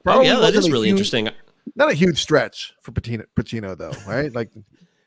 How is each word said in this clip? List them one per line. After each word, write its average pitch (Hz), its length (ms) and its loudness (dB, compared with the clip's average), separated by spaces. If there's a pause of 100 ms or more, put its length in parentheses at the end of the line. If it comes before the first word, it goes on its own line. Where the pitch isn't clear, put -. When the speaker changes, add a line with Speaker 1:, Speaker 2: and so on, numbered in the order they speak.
Speaker 1:
Probably 233 240 4
Speaker 2:
Oh, 165 40 4
yeah, 214 60 4
that - 40 2
Speaker 1:
wasn't - 240 4
Speaker 2:
is - 40 2
Speaker 1:
a 151 40 0
Speaker 2:
really 110 160 2
Speaker 1:
huge, 101 120 4
Speaker 2:
interesting. 110 280 -2 (480)
Speaker 1:
not 294 140 2
a 214 40 0
huge 165 280 2
stretch 127 580 -2
for - 120 -20
Pacino, 117 320 -6 (140)
Pacino, 104 380 -6
though, 80 160 -12 (180)
right? 131 240 -4
Like, 120 220 -6
Speaker 2:
<laughs> 107 60 -20 (440)